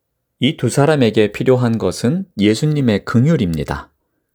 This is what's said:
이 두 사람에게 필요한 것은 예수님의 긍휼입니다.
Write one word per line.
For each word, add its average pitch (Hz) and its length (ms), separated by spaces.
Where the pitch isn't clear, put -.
이 135 160
두 123 120
사람에게 120 640
필요한 123 480
것은 101 460
예수님의 113 680
긍휼입니다. 95 880